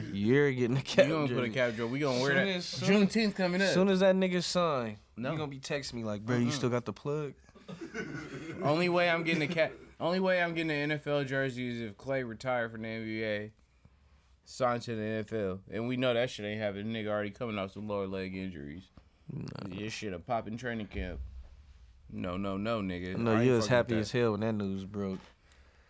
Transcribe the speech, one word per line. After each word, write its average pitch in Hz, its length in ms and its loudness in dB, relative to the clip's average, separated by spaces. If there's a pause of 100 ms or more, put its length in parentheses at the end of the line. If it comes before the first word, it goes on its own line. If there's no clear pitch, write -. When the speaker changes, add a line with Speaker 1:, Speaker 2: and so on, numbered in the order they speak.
(120)
Speaker 1:
You're 127 400 4
getting 123 240 2
a 135 60 0
Cap - 240 4
Speaker 2:
You 160 80 2
gonna 151 140 2
Speaker 1:
jersey. 123 120 0
Speaker 2:
put 123 80 0
a 110 60 -4
Cap 123 160 2
jersey. 113 140 -4
We 123 160 -2
gonna 131 200 2
wear 139 120 4
Speaker 1:
Soon 139 140 4
Speaker 2:
that. 185 100 0
Speaker 1:
as, 180 100 -6
soon, 196 400 4
Speaker 2:
Juneteenth 214 280 2
coming 185 280 2
up. 190 60 4
Speaker 1:
soon 180 200 6
as 190 120 4
that 190 140 8
nigga 180 280 2
sign, 135 560 0 (180)
Speaker 2:
No. 127 160 -4
Speaker 1:
you 160 60 -4
gonna 147 120 -4
be 135 100 -10
texting 139 340 -4
me 117 100 -4
like, 107 220 -2
"Bro, 123 100 2
you 120 120 4
Speaker 2:
Mm-mm. 110 40 2
Speaker 1:
still 127 160 0
got 117 160 0
the 107 80 -4
plug?" 143 400 -4 (1300)
Speaker 2:
Only 165 260 4
way 175 220 4
I'm 165 140 2
getting 165 180 2
a 147 40 2
Cap, 156 260 2 (280)
only 175 200 2
way 185 220 4
I'm 170 120 0
getting 160 160 0
an 147 60 0
N 147 160 0
F 147 140 -4
L 143 180 2
jersey 131 440 -2
is 120 120 -4
if 107 160 -6
Clay 131 280 -2
retired 117 480 -2
from 110 100 -8
the 110 60 -4
N 113 160 -6
B 110 200 -4
A, 107 280 -2 (920)
signed 120 380 0
to 117 120 -6
the 107 80 -2
N 110 180 -2
F 104 120 -8
L. 95 280 -2 (100)
And 113 180 -2
we 127 80 -2
know 127 180 2
that 123 160 2
shit 104 160 -8
ain't 107 140 -4
happening. 104 320 -2
Nigga 110 160 -4
already 104 220 0
coming 110 280 -6
off 98 140 -4
some 107 160 -8
lower 101 180 -2
leg 95 300 -4
injuries. 90 460 -8 (500)
Speaker 1:
Nah. - 460 -8
Speaker 2:
This 107 140 -6
shit 107 200 -6
a 90 60 -6
poppin' 110 400 -4
training 117 300 -6
camp. 92 320 -6 (920)
No, 92 240 -4
no, 98 200 -2
no, 110 240 -2
nigga. 90 360 -4
Speaker 1:
No, 113 160 2
Speaker 2:
I 110 40 6
ain't 117 100 4
Speaker 1:
you 131 60 6
was 110 120 4
Speaker 2:
fucking 123 120 4
Speaker 1:
happy 120 180 2
Speaker 2:
with 107 80 2
Speaker 1:
as 104 100 -6
Speaker 2:
that. 123 60 2
Speaker 1:
hell 120 140 4
when 101 80 -2
that 113 120 0
news 98 320 -2
broke. 98 340 -4 (720)